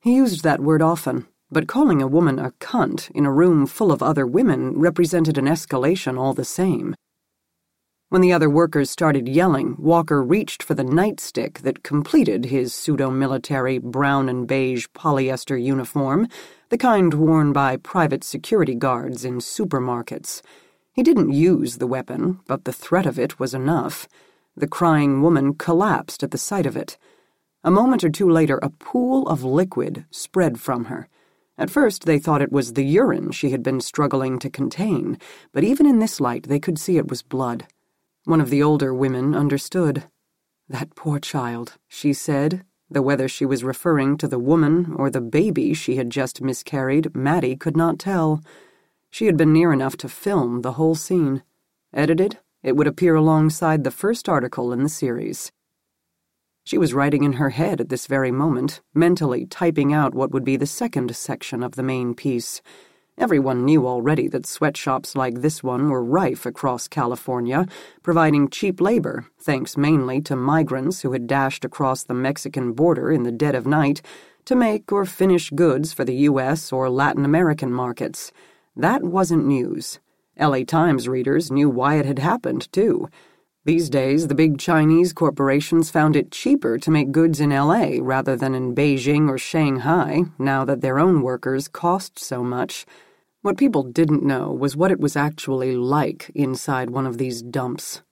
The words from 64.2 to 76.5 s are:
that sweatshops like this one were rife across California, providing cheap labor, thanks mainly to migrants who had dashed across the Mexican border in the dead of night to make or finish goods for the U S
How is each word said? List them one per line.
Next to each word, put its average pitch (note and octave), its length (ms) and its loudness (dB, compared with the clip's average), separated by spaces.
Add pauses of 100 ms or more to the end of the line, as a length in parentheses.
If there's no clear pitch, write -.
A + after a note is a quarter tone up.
that - 160 -6
sweatshops - 720 -4
like B2+ 240 -2
this D#3 220 -2
one C3 260 -2
were B2+ 160 0
rife C#3 400 0
across B2 420 -4
California, B2+ 800 -2 (360)
providing D#3 480 4
cheap F#3 320 -2
labor, D#3+ 420 0 (160)
thanks C3+ 380 -4
mainly C#3 420 2
to D3 160 -4
migrants C#3 640 0
who C3 120 -4
had B2 140 -4
dashed C3+ 380 -2
across C3 380 -4
the - 100 -8
Mexican C3 600 -4
border D3+ 380 2
in D3+ 120 2
the A#2+ 100 -2
dead C#3 220 0
of B2 120 -2
night C#3+ 360 2 (420)
to C4 100 -2
make A3 380 0
or G3+ 140 0
finish F#3 420 0
goods D3+ 460 0
for C#3 100 -4
the B2+ 120 -2
U C#3 220 2
S C#3+ 320 -2